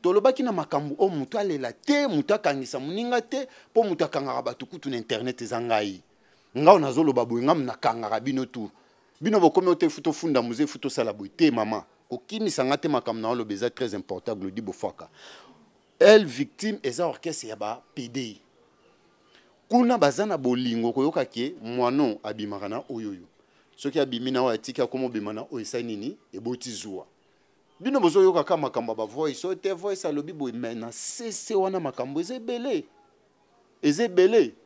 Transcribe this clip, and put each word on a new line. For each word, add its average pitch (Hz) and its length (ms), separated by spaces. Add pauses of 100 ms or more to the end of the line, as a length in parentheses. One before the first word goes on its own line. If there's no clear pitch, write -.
Tolobaki 208 400
na 247 80
makambo 151 480
o 196 100
mutu 160 300
alela 147 340
te, 285 360
mutu 175 260
akangisa 139 460
moninga 226 400
te, 262 260 (260)
po 226 120
mutu 170 200
akangaka 139 380
bato 120 240
kutu - 240
na 127 60
internet 120 460
eza 117 180
ngai. 107 420 (560)
Ngao 175 200
nazoloba 139 460
boye, 120 200
ngam 156 180
nakangaka 113 580
bino 131 240
tu. 110 240 (520)
Bino 208 180
bokomi 180 300
o 175 80
te 170 120
futo 151 240
funda 143 300
muze, 120 240
futo 139 220
sala 113 240
boye 101 180
te, 156 220
mama. 110 320 (260)
Kokimisa 185 540
nga 135 120
te 165 120
makambo 117 340
na 110 60
oloba 113 260
eza 113 160
très 117 240
important, 95 400
Glody 95 260
Bofaka. 92 480 (920)
Elle 208 240
victime 147 580
eza 143 240
orchestre 147 440
ya 110 60
ba 107 240 (140)
P 123 140
D. 120 320 (1300)
Kuna 240 300
baza 151 280
na 196 100
bolingo 120 560
koyoka 135 320
ke 131 380
mwano 123 640
abimaka 104 440
na 113 220
oyoyo. 104 380 (480)
Soki 143 240
abimi 131 320
na 127 100
oyo 127 80
atiki 117 320
akoma 127 240
obima 107 260
na 110 100
oyo 127 180
esali 120 240
nini, 117 320 (180)
eboti 120 380
zuwa. 95 320 (760)
Bino 262 200
bozoyoka 175 440
ka 175 120
makambo 120 360
ya 104 40
ba 110 100
voice, 135 380
o 190 120
te 190 160
voice 190 320
alobi 151 280
boye, 143 200
mais 117 240
na 117 160
sese - 640
wana 190 260
makambo 139 400
eza 185 140
ebele. 240 500 (960)
Eza 147 220
ebele. 185 480 (140)